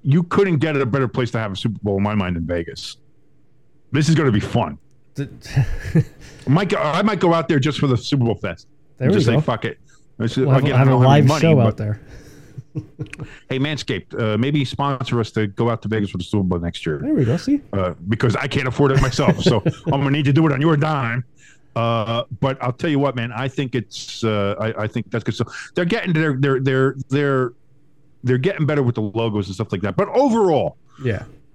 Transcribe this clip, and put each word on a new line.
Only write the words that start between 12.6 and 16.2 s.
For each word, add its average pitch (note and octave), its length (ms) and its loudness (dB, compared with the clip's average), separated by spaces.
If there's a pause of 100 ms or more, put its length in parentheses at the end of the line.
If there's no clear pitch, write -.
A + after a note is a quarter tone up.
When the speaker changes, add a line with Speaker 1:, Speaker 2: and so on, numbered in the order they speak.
Speaker 1:
Hey, C3 100 -2
Manscaped, C3+ 600 -4
uh, G#2+ 180 2
maybe C#3+ 260 2
sponsor B2+ 560 -2
us A2+ 120 -2
to G#2+ 140 0
go A#2 240 0
out A2+ 120 -2
to G2+ 80 -6
Vegas G#2 200 0
for - 80 -8
the F2 60 -4